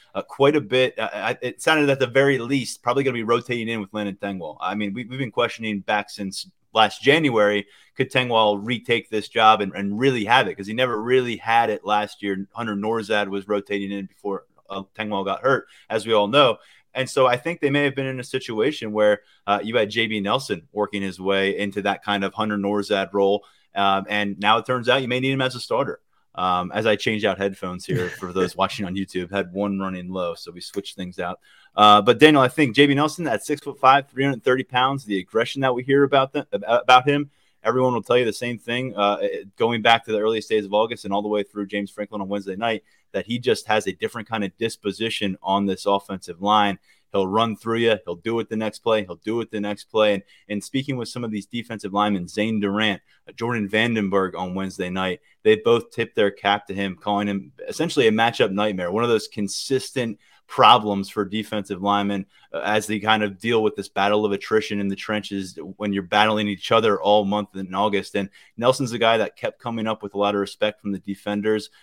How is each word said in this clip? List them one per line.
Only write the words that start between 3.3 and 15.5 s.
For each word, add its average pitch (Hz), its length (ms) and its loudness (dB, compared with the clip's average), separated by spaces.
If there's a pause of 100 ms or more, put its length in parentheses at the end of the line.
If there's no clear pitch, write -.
in 113 140 -4
with 95 120 -12
Landon 104 220 -4
Tengwall. 90 460 -8
I 95 140 -4
mean, 104 180 -4
we, 123 100 -8
we've 123 160 -10
been 127 100 -4
questioning 110 520 -4
back 104 280 -2
since - 400 -10 (220)
last 110 300 2
January, 113 640 4 (280)
could 127 140 -2
Tengwall 110 560 2
retake 117 440 -2
this 107 180 -4
job 110 320 6
and, 98 160 -4
and 101 240 -4
really 127 240 2
have 117 240 4
it? 85 80 -6
'Cause 98 120 -12
he 107 60 -8
never 120 280 -2
really 123 340 2
had 113 340 2
it 104 140 -4
last 104 400 -2
year. 98 300 -4
Hunter 113 220 -6
Nourzad 104 520 -2
was 98 220 -6
rotating 101 420 -4
in 98 140 -6
before, - 400 -8 (240)
uh, 98 140 -10 (140)
Tengwall 104 280 -4
got 95 160 -4
hurt, 127 260 0 (220)